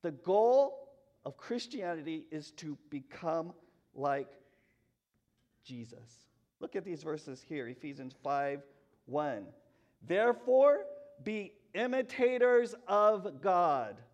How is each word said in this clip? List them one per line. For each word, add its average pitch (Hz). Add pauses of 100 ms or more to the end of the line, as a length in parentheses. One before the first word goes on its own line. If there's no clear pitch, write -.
The 170
goal 226 (320)
of 139
Christianity 170
is 151
to 147 (120)
become 165 (420)
like 139 (1300)
Jesus. 117 (320)
Look -
at 190
these 160
verses 151
here, 139
Ephesians 131
five 143 (440)
one. 127 (560)
"Therefore, 247 (380)
be 214 (200)
imitators 247 (120)
of 202
God 151 (140)